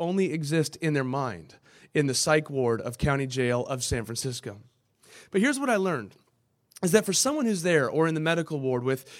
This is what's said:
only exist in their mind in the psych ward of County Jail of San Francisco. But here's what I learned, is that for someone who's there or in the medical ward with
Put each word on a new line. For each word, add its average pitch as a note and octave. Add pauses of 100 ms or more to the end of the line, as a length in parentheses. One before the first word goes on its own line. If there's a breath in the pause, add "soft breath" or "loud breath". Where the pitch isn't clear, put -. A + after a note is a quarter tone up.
only F3+
exist D#3
in D#3+
their C#3
mind B2+ (400 soft breath)
in D3
the B2+
psych D#3
ward A#2+
of A#2+
County C#3
Jail B2
of C3
San A#2+
Francisco. A#2 (720 loud breath)
But G3
here's C4+
what C#4
I A3+
learned, D#3+ (680)
is F3+
that G#3
for F#3+
someone C4+
who's G3
there D#3+
or D#3+
in D#3+
the D#3
medical D#3+
ward B2+
with C3 (160 loud breath)